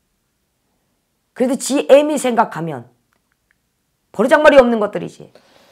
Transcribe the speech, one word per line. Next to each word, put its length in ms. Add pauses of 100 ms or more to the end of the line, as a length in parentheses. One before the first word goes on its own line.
(1300)
그래도 240
지 340
애미 280
생각하면 720 (1200)
버르장머리 460
없는 220
것들이지. 520 (400)